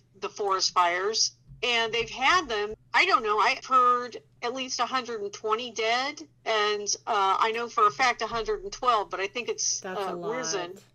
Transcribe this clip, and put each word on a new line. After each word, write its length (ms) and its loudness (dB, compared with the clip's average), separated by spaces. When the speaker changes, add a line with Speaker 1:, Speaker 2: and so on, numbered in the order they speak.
Speaker 1:
the 80 -6
forest 440 0
fires, 600 2
and 320 0
they've 160 -2
had 400 2
them. 240 -2
I 100 6
don't 180 4
know. 140 2
I've 260 2
heard 540 4
at 140 -4
least 240 -6
a 80 2
hundred 340 -4
and 100 -6
twenty 380 -2
dead, 500 0
and, 420 0
uh, 340 2
I 120 2
know 160 -4
for 180 2
a 60 4
fact 320 0
a 40 -4
hundred 360 -4
and 80 -10
twelve, 400 0
but 80 -6
I 80 -2
think 220 -8
it's, 320 -2
Speaker 2:
That's 200 -6
Speaker 1:
uh, 120 -4
Speaker 2:
a 20 -6
lot. 200 -6
Speaker 1:
risen. 380 -6